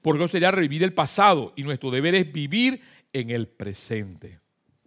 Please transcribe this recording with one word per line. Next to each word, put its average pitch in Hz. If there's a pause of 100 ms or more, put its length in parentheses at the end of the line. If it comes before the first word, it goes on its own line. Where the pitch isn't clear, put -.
porque 156
eso 165
sería 180
revivir 165
el 185
pasado, 180
y 143
nuestro 135
deber 139
es 175
vivir 214 (320)
en 117
el 117
presente". 98 (460)